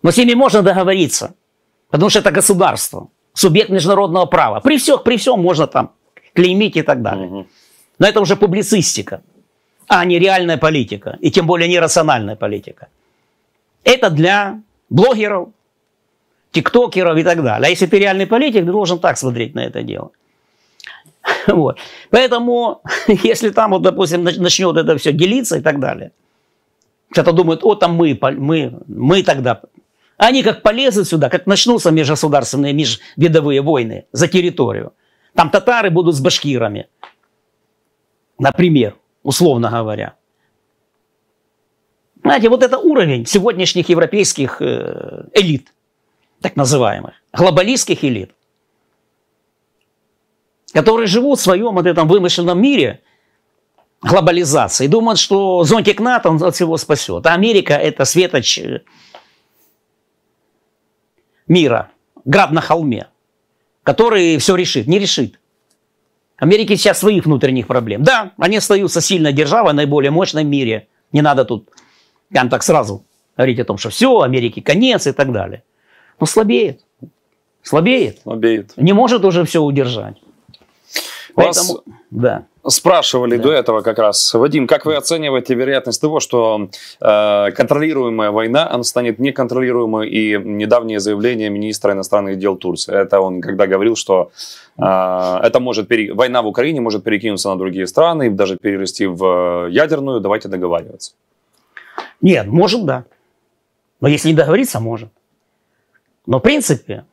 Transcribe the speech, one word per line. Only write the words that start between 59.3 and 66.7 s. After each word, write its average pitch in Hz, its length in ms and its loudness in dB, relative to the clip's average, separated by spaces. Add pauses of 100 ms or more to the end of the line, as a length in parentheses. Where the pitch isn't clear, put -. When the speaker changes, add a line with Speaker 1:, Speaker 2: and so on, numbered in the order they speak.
Speaker 1:
мира, 151 420 2 (340)
град 147 280 2
на 160 80 0
холме, 147 480 -2 (720)
который 190 560 2
все 180 180 0
решит. 147 300 -2
Не 175 120 2
решит. 165 400 -4 (1000)
Америке 202 400 2